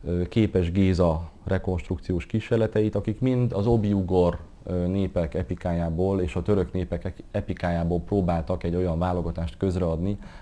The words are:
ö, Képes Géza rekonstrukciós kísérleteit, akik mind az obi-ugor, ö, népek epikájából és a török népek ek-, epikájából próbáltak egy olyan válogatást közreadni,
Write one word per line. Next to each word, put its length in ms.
ö, 240
Képes 440
Géza 580
rekonstrukciós 800
kísérleteit, 720
akik 240
mind 320
az 160
obi-ugor, 720
ö, 240
népek 460
epikájából 880
és 140
a 60
török 320
népek 300
ek-, 280
epikájából 680
próbáltak 640
egy 120
olyan 240
válogatást 580
közreadni, 600